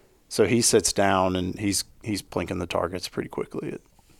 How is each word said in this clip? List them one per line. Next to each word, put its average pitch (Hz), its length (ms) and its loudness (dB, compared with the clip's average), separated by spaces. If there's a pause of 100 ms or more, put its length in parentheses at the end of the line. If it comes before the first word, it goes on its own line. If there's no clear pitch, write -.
(280)
so - 180 2
he 117 140 4
sits 117 320 4
down 95 440 4
and 92 220 -4
he's, 101 260 -2 (180)
he's 104 180 -4
plinking 92 380 -6
the 87 80 -4
targets 87 420 -4
pretty - 220 -8
quickly - 420 -8
at, - 80 -12 (400)